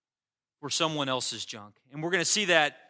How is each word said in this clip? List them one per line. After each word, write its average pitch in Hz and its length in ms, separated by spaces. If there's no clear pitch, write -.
for 139 120
someone 156 360
else's 123 380
junk. 107 300
And 147 80
we're 165 80
gonna 175 160
see 208 200
that 156 320